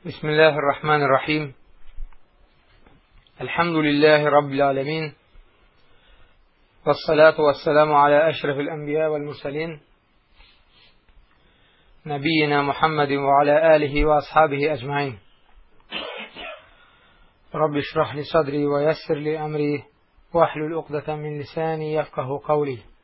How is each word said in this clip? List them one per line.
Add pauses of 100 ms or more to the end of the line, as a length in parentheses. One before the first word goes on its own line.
بسم
الله
الرحمن
الرحيم. (1900)
الحمد
لله
رب
العالمين. (1700)
والصلاة
والسلام
على
أشرف
الأنبياء
والمرسلين. (2250)
نبينا
محمد
وعلى
آله
وأصحابه
أجمعين. (2250)
رب
اشرح
لي
صدري
ويسر
لي
أمري (500)
واحلل
عقدة
من
لساني
يفقه
قولي. (260)